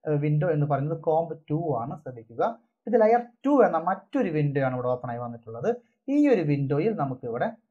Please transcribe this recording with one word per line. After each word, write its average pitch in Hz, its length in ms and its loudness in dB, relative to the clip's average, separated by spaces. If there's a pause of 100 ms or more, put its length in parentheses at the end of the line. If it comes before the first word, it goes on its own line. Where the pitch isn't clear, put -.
ആ, 156 40 -2 (120)
വിൻഡോ 151 280 2
എന്ന് 147 140 2
പറയുന്നത് 147 360 -2
comp 160 360 -2 (120)
ടു 151 320 -2
ആണ്. 135 220 -10
ശ്രദ്ധിക്കുക, 123 560 -6 (280)
ഇത് 220 140 4
layer 226 200 6 (240)
two 269 220 6
എന്ന 151 100 0
മറ്റൊരു 190 520 -2
വിൻഡോ 147 320 0
ആണ് 131 120 0
ഇവിടെ 123 140 -4
open 123 240 -2
ആയി 117 60 -6
വന്നിട്ടുള്ളത്. 120 580 -6 (320)
ഈ 285 200 4
ഒരു 220 140 4
വിൻഡോയിൽ 147 520 0 (100)
നമുക്ക് 131 240 -6
ഇവിടെ 139 240 -2 (200)